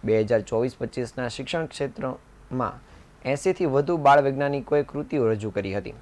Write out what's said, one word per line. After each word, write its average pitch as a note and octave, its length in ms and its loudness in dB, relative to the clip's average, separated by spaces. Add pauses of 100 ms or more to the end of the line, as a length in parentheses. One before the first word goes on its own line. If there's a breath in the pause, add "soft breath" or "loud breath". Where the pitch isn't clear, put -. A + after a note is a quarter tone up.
બે A2 200 4
હજાર A2 180 2 (100)
ચોવીસ A#2+ 300 0
પચીસના B2 560 -4
શિક્ષણ D#3+ 340 -4
ક્ષેત્રમાં - 1120 -6 (420 loud breath)
એંસીથી E3 480 0
વધુ C#3+ 200 2 (120)
બાળ C#3 180 10
વૈજ્ઞાનિકોએ C#3+ 640 2
કૃતિઓ C#3+ 400 0
રજૂ A2 240 0
કરી G2 220 -2
હતી. G2 260 -6